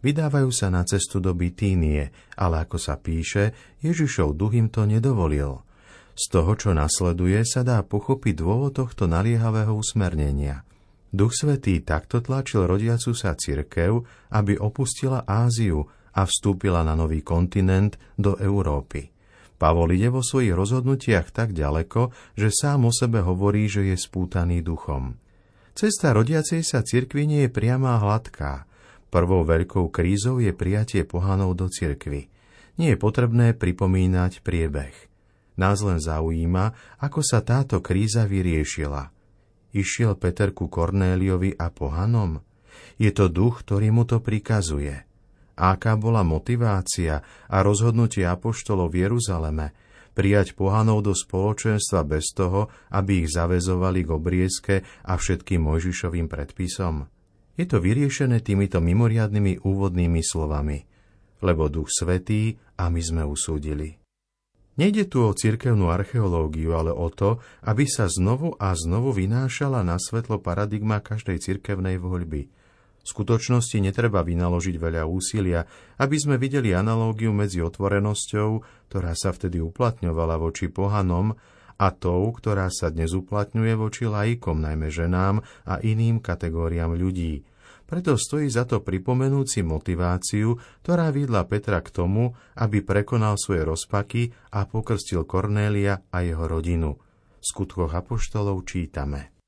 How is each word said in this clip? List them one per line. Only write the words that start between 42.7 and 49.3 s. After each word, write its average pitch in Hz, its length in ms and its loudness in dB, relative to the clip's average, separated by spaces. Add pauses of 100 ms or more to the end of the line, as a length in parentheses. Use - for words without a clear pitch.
Je 107 80 6
to 101 160 4
duch, 95 400 0
ktorý 104 240 0
mu 117 160 4
to 120 160 0
prikazuje. 80 800 -2 (560)
Aká 95 400 2
bola 110 240 2
motivácia 92 960 0 (320)
a 95 160 2
rozhodnutie 110 560 2
apoštolov 90 720 -2
v 90 160 2
Jeruzaleme 80 640 -2 (400)